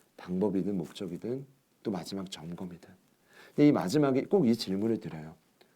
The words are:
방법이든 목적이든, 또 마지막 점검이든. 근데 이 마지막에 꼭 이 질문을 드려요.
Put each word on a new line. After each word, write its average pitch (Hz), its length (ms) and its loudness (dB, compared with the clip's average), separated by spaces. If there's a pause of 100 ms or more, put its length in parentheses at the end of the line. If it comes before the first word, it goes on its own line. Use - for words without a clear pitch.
(180)
방법이든 95 600 -2
목적이든, 104 680 -6 (360)
또 113 100 -4
마지막 92 380 -6
점검이든. 85 600 -12 (640)
근데 147 140 8
이 - 20 8
마지막에 135 520 2
꼭 196 220 4
이 113 80 6
질문을 107 460 -2
드려요. 80 340 -12 (420)